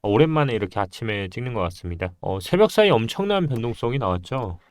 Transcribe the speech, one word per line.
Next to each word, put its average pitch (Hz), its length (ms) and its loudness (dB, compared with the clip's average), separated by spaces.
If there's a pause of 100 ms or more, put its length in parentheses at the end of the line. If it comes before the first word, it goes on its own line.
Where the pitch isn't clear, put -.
어, 104 80 0
오랜만에 147 420 4
이렇게 104 280 -2
아침에 101 480 -4
찍는 123 260 -8
것 107 60 -2
같습니다. 87 500 -4 (100)
어, 95 200 -4
새벽 196 320 2
사이 208 180 6
엄청난 180 560 0
변동성이 120 520 -2
나왔죠. 95 600 -4 (120)